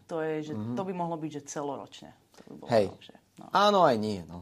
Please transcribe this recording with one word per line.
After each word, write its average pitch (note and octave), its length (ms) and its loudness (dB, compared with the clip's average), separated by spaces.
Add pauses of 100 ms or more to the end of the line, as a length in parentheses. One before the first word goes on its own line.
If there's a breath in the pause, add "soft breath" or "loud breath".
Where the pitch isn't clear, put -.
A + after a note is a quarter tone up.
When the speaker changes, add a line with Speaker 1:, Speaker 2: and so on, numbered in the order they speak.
Speaker 1:
To E3+ 100 -6
je, D#3 220 -2
že D3+ 120 -8
Speaker 2:
Mhm. A2 200 -6
Speaker 1:
to B2 80 -4
by F#3+ 160 -6
mohlo E3+ 240 -6
byť, D#3 100 -6
že D3 140 -10
celoročne. C#3 640 -10 (240)
To - 100 -20
by - 140 -20
bolo - 160 -12
Speaker 2:
Hej. G#2 160 6
Speaker 1:
najlepšie. - 260 -20 (220)
No. - 140 -20
Speaker 2:
Áno, G3+ 340 6
aj C3+ 80 8
nie, G#2 320 -2
no. E2+ 160 -14